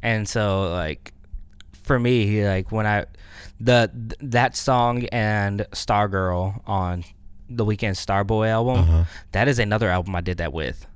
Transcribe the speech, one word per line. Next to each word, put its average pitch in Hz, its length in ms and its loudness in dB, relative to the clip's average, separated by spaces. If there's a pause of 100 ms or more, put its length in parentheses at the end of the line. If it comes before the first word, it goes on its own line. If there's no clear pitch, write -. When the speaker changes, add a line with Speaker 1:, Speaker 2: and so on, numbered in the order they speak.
Speaker 1:
And 110 260 0
so, 98 440 0
like, 80 400 -6 (720)
for 135 160 2
me, 107 480 2
like, 95 260 -2
when 107 140 0
I, 104 180 2 (560)
the, 117 320 4
th-, 120 400 -10
that 120 240 2
song 123 560 2
and 107 480 0 (120)
Stargirl 95 920 0
on 90 380 -2 (460)
the 117 160 -2
Weeknd 107 260 0
Starboy 101 560 0
album, 117 300 2
Speaker 2:
Uh-huh. 82 260 4 (280)
Speaker 1:
that 107 160 2
is 131 100 2
another 107 320 2
album 90 260 -2
I 87 60 -2
did 87 160 -4
that 82 140 -4
with 76 440 -6